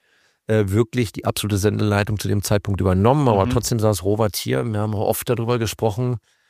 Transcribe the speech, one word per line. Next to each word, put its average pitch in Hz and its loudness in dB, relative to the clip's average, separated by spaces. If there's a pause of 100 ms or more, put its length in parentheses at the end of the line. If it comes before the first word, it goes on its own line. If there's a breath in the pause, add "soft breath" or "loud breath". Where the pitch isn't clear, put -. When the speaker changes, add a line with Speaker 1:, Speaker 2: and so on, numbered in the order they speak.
(480)
Speaker 1:
äh, 110 2
wirklich 113 0
die - -10
absolute 104 0
Sendeleitung 104 0
zu - -6
dem 101 0
Zeitpunkt 101 0
übernommen, 101 4
aber 98 4
Speaker 2:
Mhm. 123 0
Speaker 1:
trotzdem 123 0
saß 107 2
Robert 104 0
hier. 127 -4
Wir 110 -4
haben 107 -2
oft 98 -2
darüber 117 0
gesprochen, 113 -2 (320)